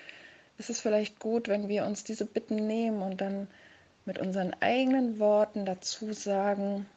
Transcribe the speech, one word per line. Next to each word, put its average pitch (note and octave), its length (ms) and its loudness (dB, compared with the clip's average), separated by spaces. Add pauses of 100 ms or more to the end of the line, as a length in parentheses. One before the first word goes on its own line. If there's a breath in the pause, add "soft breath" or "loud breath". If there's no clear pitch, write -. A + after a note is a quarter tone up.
(580 loud breath)
ist A3 120 -10
es A#3 120 -6
vielleicht G#3+ 360 2
gut, A#3 300 -2
wenn G#3 220 0
wir G3+ 160 0
uns G3+ 180 -4
diese A3 220 -4
Bitten G#3+ 420 -2
nehmen A3 340 0
und F#3+ 200 -4
dann G3 260 -4 (560 loud breath)
mit F#3+ 160 -6
unseren F#3 400 -2
eigenen B3+ 600 2
Worten G#3 460 4
dazu F#3+ 460 -6
sagen G3+ 760 0 (120)